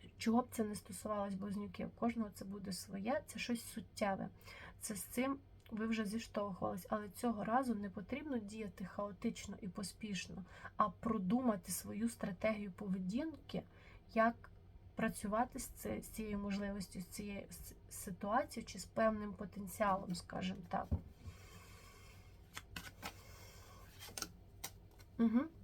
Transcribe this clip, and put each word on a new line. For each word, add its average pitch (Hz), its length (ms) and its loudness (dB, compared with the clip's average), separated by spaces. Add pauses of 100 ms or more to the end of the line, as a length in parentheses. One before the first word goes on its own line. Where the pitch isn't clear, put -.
(180)
чого 226 240 6
б 254 100 0
це 226 120 2
не 208 120 0
стосувалось, 202 600 0
близнюки, 202 500 -2
у - 40 -4
кожного 233 440 2
це - 120 -8
буде 196 280 -4
своє, 208 540 0
це - 120 -8
щось 233 260 2
суттєве. - 640 0 (520)
Це 214 140 -2
з 185 60 -4
цим 269 380 2 (320)
ви 220 160 0
вже 220 180 4
зіштовхувались, 208 840 0
але 208 200 0
цього 208 340 2
разу 240 320 6
не 202 140 -2
потрібно 262 480 -2
діяти 208 480 -4
хаотично 208 760 -2
і 208 60 -4
поспішно, 190 760 -4 (340)
а 208 120 8
продумати 220 840 2
свою 208 380 -2
стратегію 208 600 0
поведінки, 196 920 0 (500)
як 226 360 6 (460)
працювати 226 640 2
з - 80 -6
ці-, 214 340 -4
з - 60 -10
цією 208 320 -2
можливістю, 202 640 -2
з 175 40 -4
цією 202 460 -6
с-, - 240 -10 (140)
ситуацією 214 800 0
чи 202 120 -10
з - 60 -8
певним 214 480 4
потенціалом, 196 840 2
скажімо - 440 0 (100)
так. - 180 2 (4000)
Угу. 226 200 10 (240)